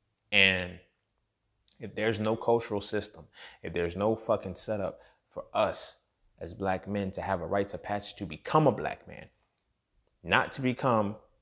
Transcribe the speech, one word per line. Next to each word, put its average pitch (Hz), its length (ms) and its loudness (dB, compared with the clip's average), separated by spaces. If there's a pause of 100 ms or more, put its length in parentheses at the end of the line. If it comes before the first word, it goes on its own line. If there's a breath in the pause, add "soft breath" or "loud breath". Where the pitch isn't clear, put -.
(300)
And 92 480 4 (1040)
if 107 160 -12
there's 107 240 2
no 107 160 2
cultural 101 440 2
system, 98 460 -6 (380 loud breath)
if 90 80 -6
there's 85 240 0
no 104 180 4
fucking 98 400 -2
setup 98 460 -4 (280 soft breath)
for - 240 -14
us - 440 0 (420)
as 87 160 -10
black 95 320 -2
men 98 260 -2
to - 80 -8
have 98 200 -2
a 82 60 -6
rites 98 280 0
of - 80 -10
passage - 340 -6
to 98 100 -6
become 143 420 4
a 120 40 6
black - 360 -6
man, - 200 -16 (920)
not 98 300 2
to 135 100 -6
become 120 540 2 (260)